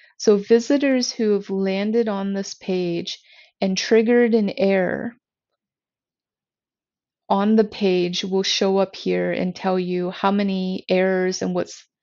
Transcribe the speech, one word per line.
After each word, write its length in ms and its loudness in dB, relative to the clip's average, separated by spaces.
So 200 4
visitors 720 2
who 200 0
have 180 0
landed 580 0
on 260 -4
this 220 -6
page 640 -4
and 160 -2
triggered 560 4
an 240 2
error 580 0
on 260 2
the 80 6
page 600 0
will 200 -2
show 340 0
up 180 0
here 360 -2
and 240 -4
tell 240 -2
you 300 -4
how 220 -2
many 580 -2
errors 520 0
and 120 -4
what's, 320 -6